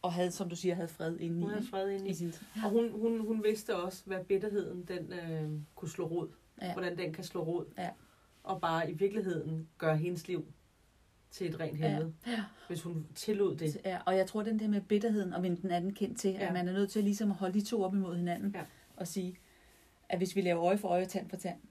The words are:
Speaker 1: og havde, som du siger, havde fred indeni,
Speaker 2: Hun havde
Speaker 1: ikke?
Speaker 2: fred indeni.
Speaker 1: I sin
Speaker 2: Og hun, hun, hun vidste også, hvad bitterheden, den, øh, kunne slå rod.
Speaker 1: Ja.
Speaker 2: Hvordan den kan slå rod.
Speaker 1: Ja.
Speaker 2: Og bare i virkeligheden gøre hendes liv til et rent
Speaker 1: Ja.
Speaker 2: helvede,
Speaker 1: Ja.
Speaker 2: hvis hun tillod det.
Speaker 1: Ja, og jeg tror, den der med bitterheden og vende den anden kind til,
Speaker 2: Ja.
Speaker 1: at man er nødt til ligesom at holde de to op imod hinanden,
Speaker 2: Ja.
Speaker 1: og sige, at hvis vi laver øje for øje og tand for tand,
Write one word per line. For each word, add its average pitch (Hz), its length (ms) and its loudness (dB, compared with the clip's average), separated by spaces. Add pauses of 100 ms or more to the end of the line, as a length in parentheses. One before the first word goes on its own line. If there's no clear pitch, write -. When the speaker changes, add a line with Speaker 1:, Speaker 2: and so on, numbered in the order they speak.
Speaker 1:
og 180 120 0
havde, 180 180 2
som 180 180 -4
du 175 60 -6
siger, 175 200 2
havde 170 120 -2
fred 165 320 -4
indeni, 170 220 0
Speaker 2:
Hun 202 80 2
havde 214 120 0
Speaker 1:
ikke? 247 80 -4
Speaker 2:
fred 196 200 0
indeni. 196 200 -2
Speaker 1:
I 190 40 0
sin 165 200 -4 (300)
Speaker 2:
Og 220 60 2
hun, 233 220 4
hun, 226 280 0
hun 220 240 0
vidste 214 320 0
også, 185 300 -4
hvad 190 180 -4
bitterheden, 196 600 0
den, 175 300 -6
øh, 160 460 -4 (160)
kunne 160 140 -8
slå 165 180 -4
rod. 165 220 -2 (320)
Speaker 1:
Ja. 175 120 -4
Speaker 2:
Hvordan 175 240 -4
den 170 160 -4
kan 185 100 -8
slå 175 200 -4
rod. 170 220 -2 (120)
Speaker 1:
Ja. 180 120 -4 (540)
Speaker 2:
Og 180 180 -4
bare 165 300 2
i - 20 -4
virkeligheden 170 760 0 (100)
gøre 156 200 4
hendes 170 300 -2
liv 170 180 -2 (880)
til 175 180 -4
et 156 100 -6
rent 156 200 -4
Speaker 1:
Ja. 156 100 4
Speaker 2:
helvede, 156 240 0 (140)
Speaker 1:
Ja. 226 160 0 (240)
Speaker 2:
hvis 175 140 -4
hun 170 340 -6
tillod 202 400 2
det. 156 300 -2
Speaker 1:
Ja, 185 200 -2
og 190 120 6
jeg 190 100 6
tror, 214 160 -2
den 220 160 0
der 220 80 0
med 208 140 4
bitterheden 208 520 2
og 180 100 0
vende 175 180 2
den 190 100 0
anden 175 220 0
kind - 220 -2
til, 196 160 2
Speaker 2:
Ja. 190 160 0
Speaker 1:
at 175 60 2
man 175 140 2
er 180 60 0
nødt 196 180 4
til 214 120 2
ligesom 208 280 4
at 190 60 0
holde 190 220 2
de 202 60 2
to 208 180 2
op 185 100 0
imod 185 240 0
hinanden, 175 380 0
Speaker 2:
Ja. 175 60 -6 (340)
Speaker 1:
og 175 120 -4
sige, 180 300 -4 (720)
at 180 80 2
hvis 185 180 0
vi 196 60 4
laver 170 220 4
øje 190 140 6
for 202 100 -4
øje 180 160 4
og 185 60 -4
tand - 200 -4
for 185 80 -6
tand, 175 220 -6 (120)